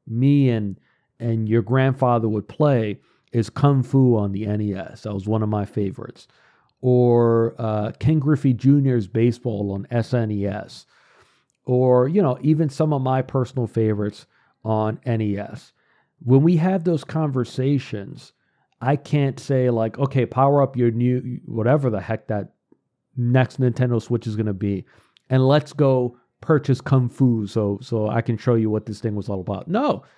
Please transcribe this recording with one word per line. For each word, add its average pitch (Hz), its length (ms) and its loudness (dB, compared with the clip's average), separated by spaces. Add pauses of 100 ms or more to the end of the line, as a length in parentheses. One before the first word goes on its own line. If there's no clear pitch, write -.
me 135 440 2
and, 107 280 -4 (440)
and 113 260 -2
your 113 140 2
grandfather 123 680 0
would 107 220 -4
play 120 500 0 (320)
is 117 180 0
Kung 139 320 2
Fu 123 360 2
on 101 160 -2
the 104 140 -6
N 104 120 -2
E 104 140 -2
S. - 300 -12
That 104 100 -8
was 98 120 -8
one 110 160 0
of 107 60 -2
my 104 160 -2
favorites." - 640 -8 (540)
Or, 120 800 4
uh, 110 400 -2
Ken 151 200 2
Griffey 139 340 2
Junior's 127 540 2
Baseball 113 640 -2
on 98 180 -8
S 120 240 -2
N 113 180 -2
E 101 140 -4
S. 101 400 -8 (800)
Or, 127 460 2
you 196 120 2
know, 131 200 2
even 151 280 2
some 156 220 0
of 139 100 -2
my 131 200 0
personal 127 460 -4
favorites 104 580 -2 (380)
on 110 420 -2
N 113 160 -2
E 101 160 -2
S. - 360 -14 (500)
When 131 200 6
we 170 140 4
have 185 260 0
those 165 200 -2
conversations, 131 1300 -4 (460)
I 135 160 0
can't 139 440 -2
say, 127 300 0
like, 113 300 -2
"Okay, 131 260 0
power 139 360 2
up 135 140 0
your 120 160 2
new, 123 540 -2
whatever 123 440 0
the 101 120 -2
heck 110 260 -8
that 104 260 -6 (640)
next 123 420 0
Nintendo 123 420 0
Switch 117 260 -4
is 107 80 -6
gonna 107 180 -2
be, 98 320 -4 (440)
and 131 180 4
let's 139 260 2
go 131 440 0 (240)
purchase 139 400 0
Kung 127 280 2
Fu 117 360 2
so, 101 360 -2
so 107 260 -4
I 113 140 -2
can 113 160 -4
show 120 180 0
you 110 140 0
what 107 160 -2
this 107 140 -12
thing 107 160 -4
was 101 140 -6
all 98 120 -6
about." 95 260 -8
No, 233 360 -2 (140)